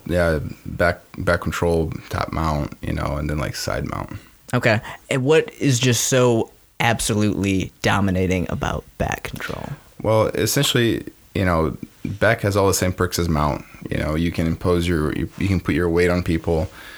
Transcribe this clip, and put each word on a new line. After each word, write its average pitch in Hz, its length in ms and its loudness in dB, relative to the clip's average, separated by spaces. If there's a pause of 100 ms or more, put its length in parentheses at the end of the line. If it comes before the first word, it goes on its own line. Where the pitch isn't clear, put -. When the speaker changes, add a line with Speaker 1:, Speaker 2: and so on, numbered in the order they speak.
Speaker 1:
yeah, 85 340 2 (260)
back, - 360 0 (160)
back 87 240 0
control, 82 500 0 (180)
top - 220 -4
mount, 78 500 -2
you - 120 -6
know, 73 240 -4
and 76 120 -4
then, 76 100 -4
like, - 180 -6
side - 340 -4
mount. - 220 -8 (400)
Speaker 2:
Okay. 120 260 2 (300)
And 131 160 0
what 156 300 4
is 127 240 2
just 123 280 2
so 123 420 4 (500)
absolutely 98 720 0 (100)
dominating 92 680 2
about - 340 -2 (140)
back - 260 -4
control? - 460 -8 (320)
Speaker 1:
Well, 110 260 4
essentially, 117 800 0 (300)
you 98 100 2
know, 80 320 2 (280)
back 101 360 2
has 101 160 2
all 98 100 6
the 92 60 4
same 92 200 0
perks - 260 -2
as 85 100 0
mount. 76 340 0 (260)
You - 80 -2
know, 76 180 -2
you 85 160 0
can 85 160 0
impose 85 400 0
your, 78 280 0
you, - 220 -4
you 95 100 0
can 95 120 0
put 80 160 -2
your 87 140 2
weight 87 200 4
on 90 140 0
people. 82 460 0 (280)